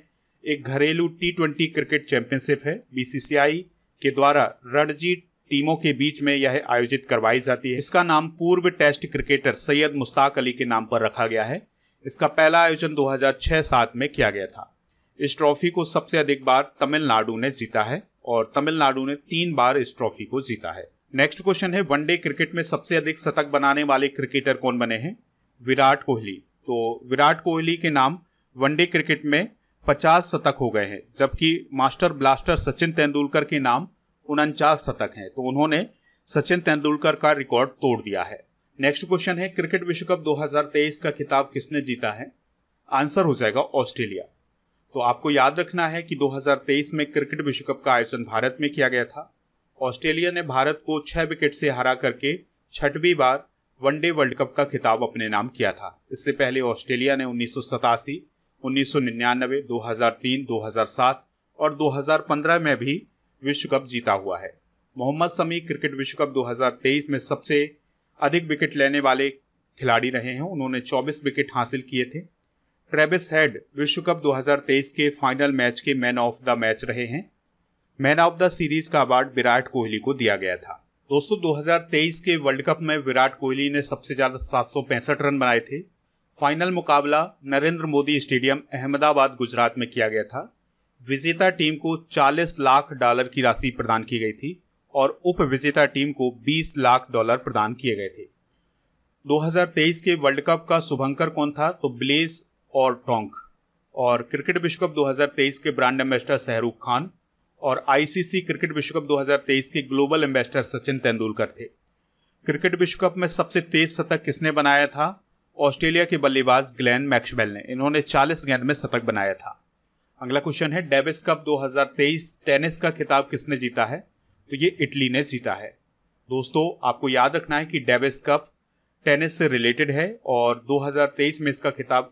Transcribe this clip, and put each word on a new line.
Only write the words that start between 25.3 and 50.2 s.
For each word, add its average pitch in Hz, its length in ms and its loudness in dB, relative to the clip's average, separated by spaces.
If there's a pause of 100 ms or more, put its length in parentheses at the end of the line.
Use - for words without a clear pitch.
विराट 135 420 2
कोहली। 107 380 -4 (260)
तो 117 380 -2
विराट 143 380 2
कोहली 165 340 -2
के 165 140 -2
नाम 143 280 2 (360)
वनडे 147 320 2
क्रिकेट 156 380 -2
में 151 240 0 (360)
पचास 160 420 4
शतक 143 280 0
हो 123 140 -2
गए 104 160 0
हैं, 98 160 -12 (160)
जबकि 160 560 0
मास्टर 135 400 0
ब्लास्टर 135 440 2
सचिन 165 360 -2
तेंदुलकर 147 500 2
के 147 160 -4
नाम 131 280 0 (420)
उनचास 151 560 2
शतक 110 320 -6
हैं। 98 120 -14
तो 131 140 -10
उन्होंने 151 440 0 (400)
सचिन 175 340 0
तेंदुलकर 151 540 0
का 151 180 2
रिकॉर्ड 127 380 0
तोड़ 120 300 0
दिया 98 220 -4
है। 95 220 -12 (340)
नेक्स्ट 143 280 0
क्वेश्चन 175 320 -2
है, 185 100 -4
क्रिकेट 175 340 -4
विश्व 170 220 -4
कप 180 140 0
दो 151 160 0
हज़ार 147 300 -2
तेईस 147 340 0
का 151 120 -2
खिताब 139 420 0
किसने 143 280 -4
जीता 120 300 -4
है? 113 200 -12 (580)
आंसर 147 360 2
हो 147 100 2
जाएगा 113 260 0
ऑस्ट्रेलिया। 117 600 -4 (720)
तो 131 60 -4
आपको 123 300 0
याद 143 280 4
रखना 170 280 -2
है 165 160 -6
कि 165 120 -8
दो 139 140 0
हज़ार 135 380 0
तेईस 147 260 0
में 151 120 -2
क्रिकेट 151 360 -4
विश्व 139 260 -4
कप 135 180 -4
का 135 80 4
आयोजन 117 300 0
भारत 117 380 -2
में 147 80 -2
किया 147 180 0
गया 123 180 0
था। - 260 -18 (500)
ऑस्ट्रेलिया 160 500 -2